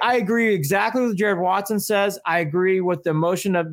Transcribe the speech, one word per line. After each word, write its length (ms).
I 140
agree 380
exactly 480
with 140
Jared 240
Watson 400
says. 460
I 140
agree 420
with 220
the 60
emotion 460
of, 160